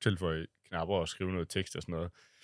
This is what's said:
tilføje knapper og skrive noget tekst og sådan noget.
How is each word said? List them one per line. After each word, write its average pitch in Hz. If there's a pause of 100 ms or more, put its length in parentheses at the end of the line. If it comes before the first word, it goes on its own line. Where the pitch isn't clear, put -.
tilføje 85 (220)
knapper 87
og 85
skrive 92
noget 87
tekst -
og -
sådan 87
noget. 82 (340)